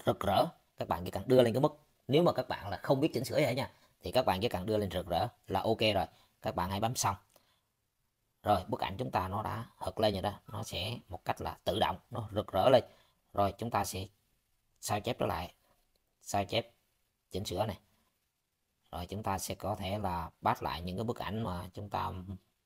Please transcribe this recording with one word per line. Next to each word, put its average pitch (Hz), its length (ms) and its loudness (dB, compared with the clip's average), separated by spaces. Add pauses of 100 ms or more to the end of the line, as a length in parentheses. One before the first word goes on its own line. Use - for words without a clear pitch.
rực 113 140 2
rỡ. 98 240 4 (320)
Các 110 120 -6
bạn 87 160 -2
chỉ 92 60 -6
cần 101 180 -6
đưa 127 140 10
lên 117 120 6
cái 131 60 2
mức, 147 120 4 (360)
nếu 147 140 6
mà 170 100 6
các - 160 -2
bạn 98 220 -6
là 92 120 -4
không 135 180 2
biết 160 140 2
chỉnh 113 100 -2
sửa - 120 -4
gì 151 80 4
hết 127 100 2
nha, 123 180 -4 (280)
thì 90 120 -8
các 127 140 4
bạn 92 140 2
chỉ 117 80 2
cần 92 180 -4
đưa 107 100 2
lên 104 140 2
rực 92 160 -4
rỡ 87 220 0 (180)
là 95 140 0
ok 104 200 2 (140)
rồi. 87 120 2 (360)
Các 117 140 -4
bạn 90 140 0
hãy 98 100 -2
bấm 117 160 0
xong. 98 200 0 (1300)
Rồi, 98 260 2
bức 117 120 -4
ảnh 98 180 -6
chúng 127 120 -6
ta 92 180 0
nó 104 140 -4
đã 107 240 -6 (100)
hật - 240 -6
lên 107 120 4
rồi 92 100 -2
đó. 101 240 -2
Nó 104 160 -8
sẽ 98 360 -6 (100)
một - 160 -12
cách - 160 -4
là - 240 -6
tự 95 140 0
động, 90 200 2 (120)
nó 104 240 -6
rực 101 180 -2
rỡ 95 200 4
lên. 123 120 10 (480)
Rồi, 101 260 2
chúng 110 120 -6
ta 101 140 2
sẽ 95 220 -6 (760)
sao 104 200 -2
chép 120 200 -4
nó 123 60 0
lại. 82 280 -4 (680)
Sao 101 220 -2
chép, 107 300 -4 (560)
chỉnh 101 140 -6
sửa 98 220 0
này. 92 120 -6 (1120)
Rồi, 87 140 -8
chúng 101 160 -8
ta 98 160 -2
sẽ - 160 -8
có 95 220 -6
thể 95 220 -4
là 85 320 -4 (100)
bắt 107 220 0
lại 76 200 -4
những 90 140 -6
cái 113 80 -4
bức 113 140 -4
ảnh 110 240 -6
mà 90 320 -6
chúng 101 160 -12
ta 90 220 -4 (540)